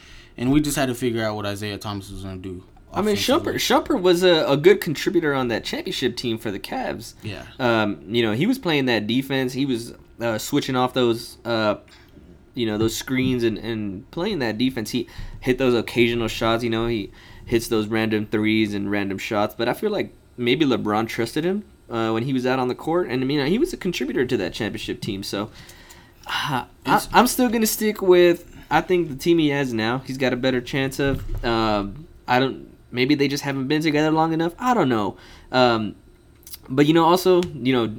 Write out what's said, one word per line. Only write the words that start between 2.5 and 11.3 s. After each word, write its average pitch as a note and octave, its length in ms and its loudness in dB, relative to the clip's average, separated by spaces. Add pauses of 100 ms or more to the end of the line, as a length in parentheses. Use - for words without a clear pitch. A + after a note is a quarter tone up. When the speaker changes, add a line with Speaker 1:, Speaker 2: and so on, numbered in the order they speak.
Speaker 2:
I F3+ 100 -2
mean, G#3 120 2
Speaker 1:
offensively. - 400 0
Speaker 2:
Shumpert, C4 320 2
Shumpert B3 160 0
was F3 200 4
a, D#3+ 240 6
a C#3 100 4
good G3 240 6
contributor D#3 540 0
on B2+ 140 0
that A2 160 -2
championship C3+ 520 -4
team A2+ 220 -2
for A2 120 -6
the G2+ 100 -6
Cavs. G3 600 -8
Speaker 1:
Yeah. F2 220 -10 (140)
Speaker 2:
Um, A2 480 2
you A#2 160 0
know, A2 100 2
he C3 140 0
was B3+ 120 2
playing D3 280 0
that A2 200 2
defense. C3 460 0
He C3 140 -2
was, A#2 260 -4 (280)
uh, A2+ 180 -2
switching C#3 380 -2
off B2+ 180 0
those, A#2+ 500 0